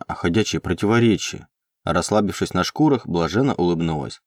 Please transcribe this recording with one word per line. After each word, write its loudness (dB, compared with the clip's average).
а -6
ходячее 0
противоречие. 0
Расслабившись 0
на 2
шкурах, 0
блаженно 0
улыбнулась. -2